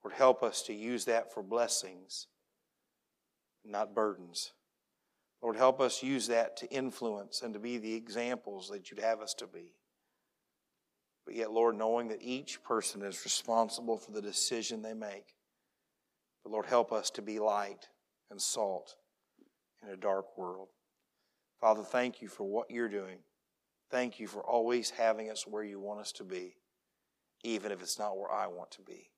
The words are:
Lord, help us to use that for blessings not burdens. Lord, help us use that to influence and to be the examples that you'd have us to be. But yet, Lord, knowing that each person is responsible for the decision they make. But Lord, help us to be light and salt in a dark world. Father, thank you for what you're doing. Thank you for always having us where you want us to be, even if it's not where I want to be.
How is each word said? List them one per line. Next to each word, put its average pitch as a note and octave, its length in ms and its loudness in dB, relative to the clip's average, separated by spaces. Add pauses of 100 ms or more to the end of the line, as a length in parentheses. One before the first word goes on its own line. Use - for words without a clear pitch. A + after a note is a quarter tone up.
Lord, G#2 100 -8
help C3 300 8
us A2+ 200 0
to A#2 100 -6
use A2 320 -2
that A2+ 280 2
for A2 80 -6
blessings F#2+ 840 -2 (1400)
not G#2 300 0
burdens. F2+ 580 0 (880)
Lord, A#2 160 0
help C3 240 8
us B2+ 200 4
use C3 260 0
that A#2 300 2
to - 140 -10
influence A#2 720 -4
and A#2 120 -6
to G#2 60 -6
be A#2+ 180 -4
the A2 160 -4
examples A2+ 760 -6
that G2 200 -10
you'd G#2 100 -12
have A2+ 220 2
us G#2+ 140 -6
to - 120 -10
be. F2 260 -16 (1500)
But - 100 -10
yet, A2 160 -2
Lord, A2+ 260 6
knowing A2+ 320 2
that G#2+ 120 -6
each C3 420 -8
person G#2 380 0
is G2 220 -6
responsible A2+ 760 2
for - 140 -14
the G#2+ 100 -6
decision G#2+ 600 -2
they A2 120 -8
make. G2+ 420 -10 (1080)
But G2+ 80 -10
Lord, A2 140 0
help A#2+ 260 4
us G#2+ 200 0
to - 100 -8
be G#2+ 180 -4
light G2+ 480 0 (420)
and G2+ 120 -8
salt G2 540 -2 (840)
in G#2+ 80 -16
a F#2+ 80 -10
dark G2 400 0
world. F#2+ 320 -8 (920)
Father, G#2+ 240 6
thank B2 380 0
you G#2+ 60 -12
for G2+ 160 -8
what G2+ 260 -2
you're A#2 200 0
doing. F#2+ 300 -6 (680)
Thank B2+ 300 0
you A2 80 -8
for G2+ 140 -8
always A#2 480 4
having A2 400 2
us G#2+ 180 -6
where G#2+ 160 -4
you G2+ 160 -6
want G#2 220 -6
us G2+ 120 -8
to - 100 -12
be, F2+ 320 -8 (880)
even G#2+ 280 -2
if F2+ 100 -4
it's - 180 -4
not G#2 180 -2
where G2 140 -4
I G2+ 160 0
want F2+ 240 -10
to - 100 -20
be. - 360 -18